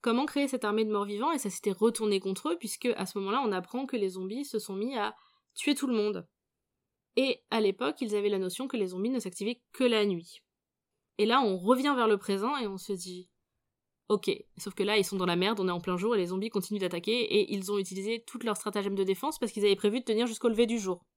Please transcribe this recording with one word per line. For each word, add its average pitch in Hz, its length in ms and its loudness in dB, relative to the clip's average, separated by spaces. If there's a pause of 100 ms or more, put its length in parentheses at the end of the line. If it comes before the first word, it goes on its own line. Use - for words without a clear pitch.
comment 240 240 2
créer 285 240 0
cette 254 160 -4
armée 214 200 2
de 214 80 -2
morts-vivants, 208 400 -2
et 294 60 -2
ça 202 120 -4
s'était 196 220 -2
retourné 214 480 2
contre 196 300 -4
eux, 339 80 -2
puisque - 280 -6
à 233 180 0
ce - 140 -8
moment-là, 202 260 0
on 214 80 2
apprend 214 340 -4
que 254 100 -4
les 196 140 0
zombies 190 340 -8
se 226 140 -4
sont 196 180 -6
mis 247 200 -4
à 208 200 -4 (380)
tuer - 200 0
tout 277 140 -2
le 247 60 2
monde. 208 340 -2 (880)
Et 262 340 2
à 226 100 2
l'époque, 220 400 2
ils 214 140 -2
avaient 208 140 2
la 196 100 2
notion 190 300 -4
que 254 80 -4
les 196 120 0
zombies 190 220 -2
ne 262 80 0
s'activaient 202 440 -6 (100)
que 262 120 0
la 226 220 4
nuit. 175 360 -4 (760)
Et 208 60 4
là, 240 160 4
on 202 160 2
revient 254 400 4
vers 233 120 4
le 208 100 6
présent 208 400 0
et 233 80 -2
on 196 100 -6
se 196 160 -8
dit, « 180 380 -10 (800)
Ok, 208 220 2 (280)
sauf - 160 -10
que - 80 -2
là, 208 160 4
ils 190 60 4
sont 196 120 -4
dans 185 80 0
la 175 100 2
merde, 196 240 2
on 190 80 0
est 180 60 2
en 175 80 -2
plein 180 160 0
jour 214 180 2
et 214 40 4
les 180 80 2
zombies 190 240 -2
continuent 202 280 -2
d'attaquer 180 340 0
et 220 420 2
ils 196 180 -4
ont 208 60 0
utilisé 196 480 -4
tout - 180 -12
leur 214 120 -2
stratagème 202 380 -4
de 196 80 0
défense 190 360 -2
parce 226 120 -2
qu'ils 202 140 -2
avaient 196 120 6
prévu 208 240 0
de 233 40 -12
tenir 226 220 2
jusqu'au 226 240 0
lever 226 160 4
du 226 120 0
jour. » 185 280 -4 (100)